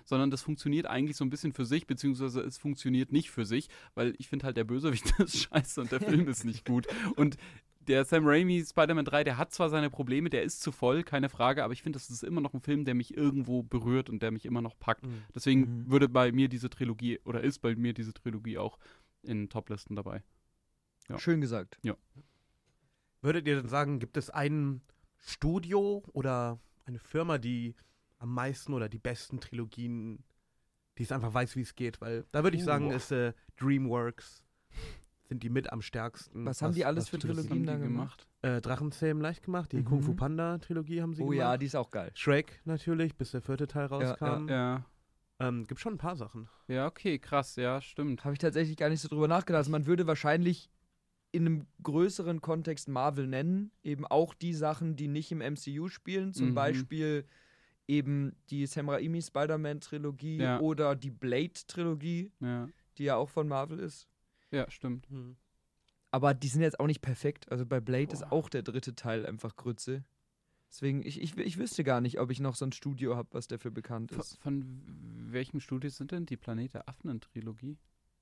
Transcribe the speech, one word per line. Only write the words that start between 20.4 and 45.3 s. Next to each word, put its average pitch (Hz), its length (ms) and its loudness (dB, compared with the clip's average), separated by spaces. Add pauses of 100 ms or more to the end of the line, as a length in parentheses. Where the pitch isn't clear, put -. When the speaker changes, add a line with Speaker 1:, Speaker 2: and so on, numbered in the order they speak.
Speaker 1:
Ja. - 120 -8
Speaker 3:
Schön 165 200 2
gesagt. 113 420 -4
Speaker 1:
Ja. 110 120 -2 (1300)
Speaker 2:
Würdet 151 260 2
ihr 147 140 4
denn 117 80 -4
sagen, 143 320 0
gibt 120 160 -6
es 139 140 -4
ein 143 500 0 (360)
Studio 196 840 0 (100)
oder 123 460 0 (260)
eine 123 140 -10
Firma, 160 400 0
die 117 360 -4 (440)
am 120 140 -6
meisten 135 400 -4
oder 117 160 -2
die 113 100 -8
besten 123 420 -6
Trilogien, 117 840 -8 (720)
die 123 60 -4
es 113 100 -4
einfach 117 220 -2
weiß, 123 220 0
wie 127 40 -2
es 117 140 -6
geht? 120 260 -4
Weil 117 320 -4
da 151 120 4
würde 175 120 4
ich 170 60 0
Speaker 3:
Uh. 180 40 -2
Speaker 2:
sagen, 147 240 4
ist, 127 220 -2
äh, 123 220 2 (220)
DreamWorks, 127 880 0 (800)
sind 123 180 -8
die 117 80 -4
mit 127 200 0
am 113 120 -4
stärksten, - 640 -6
Speaker 3:
Was 135 160 -2
haben 160 80 4
Speaker 2:
was, 170 60 2
Speaker 3:
die 175 100 4
alles 156 180 2
Speaker 2:
was - 60 -8
Speaker 3:
für 175 80 -2
Speaker 2:
Trilogien 160 300 -2
Speaker 3:
Trilogien 165 200 2
Speaker 1:
Haben 147 120 0
Speaker 3:
da 143 40 -2
Speaker 1:
die - 80 0
Speaker 3:
gemacht? 127 340 -4 (140)
Speaker 1:
gemacht? 127 160 0
Speaker 2:
Äh, 117 60 -2
Drachenzähmen 151 600 0
leicht 165 200 -4
gemacht, 180 300 -4
die 131 60 0
Speaker 3:
Mhm. 131 60 2
Speaker 2:
Kung 139 180 4
Fu 156 120 2
Panda 165 440 0
Trilogie 165 440 -4
haben 165 120 -2
sie 151 80 -4
Speaker 3:
Oh 135 40 0
Speaker 2:
gemacht. 139 120 2
Speaker 3:
ja, 123 200 2
die 139 80 -2
ist 135 100 -4
auch 123 140 -2
geil. 95 240 -6
Speaker 2:
Shrek - 500 2
natürlich, 160 520 0
bis - 160 -6
der 127 100 -4
vierte 135 240 -2
Teil 143 240 -2
Speaker 3:
Ja, 139 100 -2
ja. 127 120 2
Speaker 2:
rauskam. 151 360 -2
Speaker 1:
Ja. 127 380 0 (540)